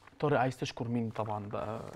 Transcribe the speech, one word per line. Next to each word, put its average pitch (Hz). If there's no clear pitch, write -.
طارق، 143
عايز 127
تشكر 131
مين 117
طبعًا 104
بقى 110